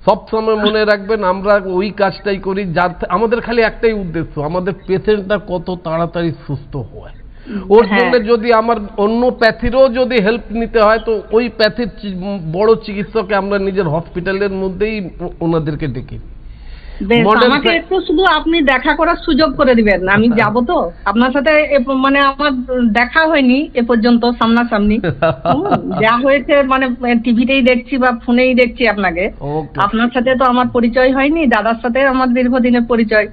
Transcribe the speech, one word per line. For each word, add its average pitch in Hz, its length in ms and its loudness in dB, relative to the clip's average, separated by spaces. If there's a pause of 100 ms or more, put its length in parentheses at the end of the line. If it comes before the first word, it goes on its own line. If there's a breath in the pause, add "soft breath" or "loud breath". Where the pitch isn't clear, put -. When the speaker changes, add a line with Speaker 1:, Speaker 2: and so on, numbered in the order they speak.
(100)
Speaker 1:
সবসময় 220 440 -2
মনে 214 300 0
রাখবেন, 208 400 0
আমরা 196 400 2
ওই 190 260 -2
কাজটাই 196 460 -2
করি, 190 360 -4
যার 175 180 0 (100)
থে-, 208 80 -6
আমাদের 220 320 0
খালি 226 220 -2
একটাই 220 300 0
উদ্দেশ্য, 165 480 -6
আমাদের 180 320 -4 (140)
পেশেন্টটা 190 640 -2
কত 180 360 -6
তাড়াতাড়ি 165 480 -4 (140)
সুস্থ 143 300 -10
হয়। - 360 -14 (560 loud breath)
ওর 208 180 6
Speaker 2:
হ্যাঁ। 202 260 2
Speaker 1:
জন্য 226 140 2
যদি 233 260 2
আমার 226 240 2 (200)
অন্য 226 340 2
প্যাথিরও 240 580 2
যদি 240 340 0
help 220 280 0
নিতে 226 300 0
হয়, 214 260 4
তো 220 160 -2 (100)
ওই 233 160 2
প্যাথির 220 400 -2
চি-, 196 500 -8 (140)
বড় 220 220 2 (120)
চিকিৎসককে 208 480 -4
আমরা 202 240 0
নিজের 196 300 -2
হসপিটালের 185 600 -4
মধ্যেই 190 600 -4 (100)
ও-, 175 80 -8 (120)
ওনাদেরকে 160 460 -2
ডেকে 123 300 -10
নিই। - 200 -16 (680 loud breath)
Speaker 2:
বেশ, 233 200 2
Speaker 1:
Model 247 240 4
Speaker 2:
আমাকে 294 180 0
Speaker 1:
সা- 330 80 2
Speaker 2:
একটু 349 240 -2
শুধু 359 240 0
আপনি 320 360 2
দেখা 269 360 2
করার 339 280 0
সুযোগ 294 320 2
করে 262 180 4
দিবেন, 190 340 2
আমি 214 200 4
Speaker 1:
<laughs> 214 80 2
Speaker 2:
যাব 226 280 0
তো 240 280 -2 (120)
আপনার 233 280 2
সাথে। 285 180 0
এ-, 285 420 2
মানে 269 260 2
আমার 277 320 2 (420)
দেখা 240 360 2
হয়নি 285 460 2
এ 247 80 0
পর্যন্ত 240 420 2
সামনাসামনি। 233 760 2
Speaker 1:
<laughs> 170 560 0
Speaker 2:
হুম, 349 360 -2
যা 220 260 2
হয়েছে 277 460 2
মানে 262 260 0 (360)
টিভিতেই 254 380 2
দেখছি 247 360 0
বা 247 280 0
ফোনেই 254 280 2
দেখছি 240 340 0
আপনাকে। 196 420 -2 (100)
Speaker 1:
ওকে। 147 400 -6
Speaker 2:
আপনার 220 340 0
সাথে 254 200 0
তো 262 100 2
আমার 247 240 2
পরিচয় 254 460 2
হয়নি, 294 320 0
দাদার 226 360 2
সাথে 254 240 0
আমার 254 280 2
দীর্ঘদিনের 247 480 2
পরিচয় 220 500 2